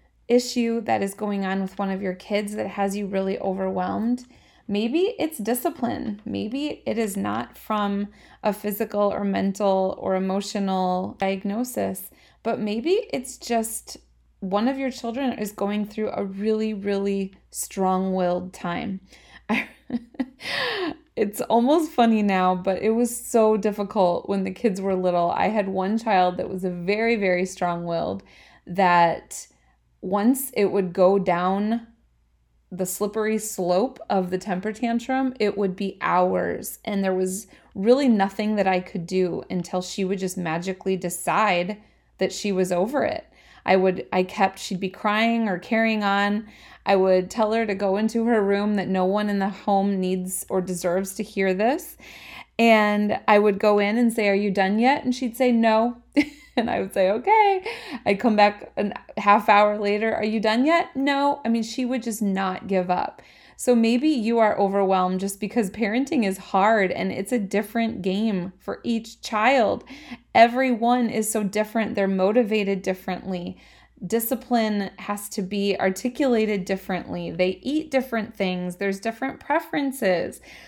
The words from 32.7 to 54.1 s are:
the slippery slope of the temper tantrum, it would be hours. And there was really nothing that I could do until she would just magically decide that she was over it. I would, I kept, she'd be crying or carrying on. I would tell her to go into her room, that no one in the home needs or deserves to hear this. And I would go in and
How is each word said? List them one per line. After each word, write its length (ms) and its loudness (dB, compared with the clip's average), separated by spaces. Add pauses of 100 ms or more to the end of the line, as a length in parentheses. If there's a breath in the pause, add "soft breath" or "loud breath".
the 140 -4
slippery 520 -2
slope 640 -2 (100)
of 200 0
the 80 -2
temper 340 -4
tantrum, 680 -2
it 180 0
would 180 0
be 240 -6
hours. 840 0
And 180 -2
there 100 2
was 320 -2 (300 loud breath)
really 320 4
nothing 480 2
that 120 2
I 120 2
could 260 -8
do 440 -2
until 320 -4
she 240 -4
would 120 -2
just 200 -6
magically 580 -4
decide 840 0 (420 soft breath)
that 120 0
she 220 -4
was 180 0
over 320 0
it. 220 -4 (400 loud breath)
I 100 4
would, 360 2
I 120 2
kept, 360 -2
she'd 200 -6
be 100 -4
crying 580 0
or 120 -2
carrying 440 0
on. 440 0 (380 loud breath)
I 100 4
would 340 4
tell 240 0
her 120 2
to 100 -2
go 220 0
into 280 0
her 180 4
room, 320 2
that 120 -2
no 180 2
one 240 0
in 80 0
the 120 0
home 500 0
needs 500 -4
or 120 0
deserves 540 -2
to 80 -6
hear 300 0
this. 420 0 (640 loud breath)
And 680 4
I 100 8
would 220 4
go 180 4
in 200 2
and 140 4